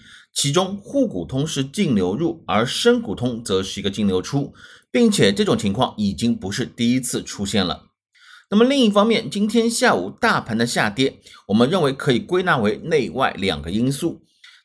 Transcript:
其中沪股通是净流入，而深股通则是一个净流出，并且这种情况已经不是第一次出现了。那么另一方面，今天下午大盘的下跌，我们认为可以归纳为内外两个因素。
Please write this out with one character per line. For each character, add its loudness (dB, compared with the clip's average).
其 -2
中 0
沪 -2
股 -8
通 -4
是 -4
净 -2
流 0
入， -4
而 2
深 2
股 -6
通 -4
则 0
是 -10
一 -6
个 -4
净 -2
流 0
出， -4
并 4
且 4
这 0
种 2
情 -2
况 -2
已 0
经 0
不 -6
是 -4
第 0
一 0
次 -4
出 -8
现 0
了。 -8
那 0
么 6
另 4
一 6
方 4
面， 0
今 -2
天 2
下 2
午 -2
大 0
盘 -4
的 2
下 0
跌， 0
我 0
们 6
认 2
为 2
可 0
以 2
归 0
纳 2
为 0
内 0
外 -2
两 -2
个 -8
因 0
素。 -4